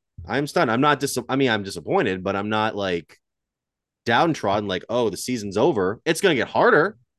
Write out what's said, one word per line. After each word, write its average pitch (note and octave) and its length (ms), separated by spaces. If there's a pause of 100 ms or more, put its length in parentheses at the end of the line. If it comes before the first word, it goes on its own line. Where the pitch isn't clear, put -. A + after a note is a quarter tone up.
(260)
I'm C3 220
stunned. D3+ 240
I'm A2+ 80
not C#3+ 220
dis-, C#3 160 (100)
I C3 80
mean, C3+ 140
I'm G#2+ 140
disappointed, F#2+ 600
but G2 140
I'm G2+ 100
not, G#2+ 280
like, F#2 420 (880)
downtrodden, A#2 600
like, F#2 220
"Oh, A#2 200
the F2+ 80
season's G#2 400
over." G#2+ 480
It's E3 160
gonna F3 140
get G#2+ 120
harder, F#3 500 (220)